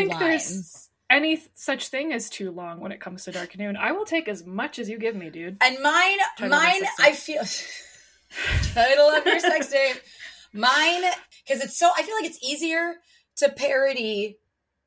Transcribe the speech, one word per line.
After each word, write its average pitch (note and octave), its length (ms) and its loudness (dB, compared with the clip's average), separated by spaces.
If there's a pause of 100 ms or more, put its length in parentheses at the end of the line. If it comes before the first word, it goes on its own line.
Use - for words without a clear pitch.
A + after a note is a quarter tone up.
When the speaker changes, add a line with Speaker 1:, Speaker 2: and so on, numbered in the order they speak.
Speaker 1:
think - 120 -4
there's D#4+ 320 0
Speaker 2:
lines. - 380 -10 (200)
Speaker 1:
any D#4 280 2
th-, - 180 -16
such - 320 -6
thing C#4+ 260 -6
as - 160 -6
too F#3+ 220 -8
long E3+ 300 -12
when G3 100 -10
it - 100 -14
comes F#3 240 -12
to F3+ 60 -12
Dark F3+ 260 -10
Noon. G3+ 180 -4
I A3 180 -2
will G#4 120 -4
take E4 220 -2
as F3 180 -8
much G3+ 320 -6
as G#3+ 120 -6
you A3+ 100 -8
give A3+ 160 -4
me, E3+ 160 -10
dude. F3 300 -12
Speaker 2:
And C4 200 2
mine, F4 360 4 (200)
Speaker 1:
Title B3+ 200 0
of D#4 40 6
my E4+ 80 4
Speaker 2:
mine, F#4+ 120 4
Speaker 1:
sex A5 180 -2
Speaker 2:
I C#4+ 100 8
Speaker 1:
tape. D4+ 80 0
Speaker 2:
feel, D4+ 260 -6
<laughs> - 1300 -6
title C#4 360 6
of D4+ 160 2
your F4 140 4
sex D#4 320 2
tape. C4+ 260 2 (560)
Mine, D4 500 2 (440)
'cause C4+ 140 0
it's - 160 -4
so, E4+ 200 6
I D#4 60 0
feel G#4+ 120 -6
like D#4+ 100 -2
it's - 180 -10
easier E4 520 -2 (420)
to C#4+ 120 4
parody, B3+ 880 -2 (500)